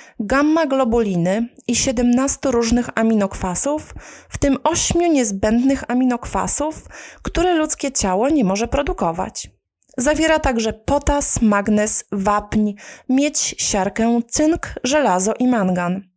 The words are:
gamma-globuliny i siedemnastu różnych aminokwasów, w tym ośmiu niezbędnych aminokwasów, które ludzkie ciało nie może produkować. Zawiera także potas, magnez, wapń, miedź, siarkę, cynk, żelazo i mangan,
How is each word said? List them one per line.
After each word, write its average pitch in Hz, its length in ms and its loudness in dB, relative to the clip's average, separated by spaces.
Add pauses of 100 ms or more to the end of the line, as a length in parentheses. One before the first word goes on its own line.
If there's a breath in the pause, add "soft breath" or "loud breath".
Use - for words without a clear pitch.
(200 loud breath)
gamma-globuliny 233 1300 2 (180)
i 240 100 0
siedemnastu 254 720 0
różnych 233 440 2
aminokwasów, 220 1000 -2 (340 loud breath)
w - 100 -12
tym 277 260 2
ośmiu 339 480 2
niezbędnych 240 800 2
aminokwasów, 247 920 -2 (400 loud breath)
które 349 320 0
ludzkie 311 380 -2
ciało 202 360 0
nie 294 160 2
może 202 240 0
produkować. 214 800 -4 (460)
Zawiera 311 420 2
także 226 340 -2
potas, 285 680 -2
magnez, 208 680 2
wapń, 208 600 0 (360 loud breath)
miedź, 285 500 0
siarkę, 226 680 0
cynk, 311 460 0 (100)
żelazo 226 500 2
i 254 140 0
mangan, 185 540 0 (140)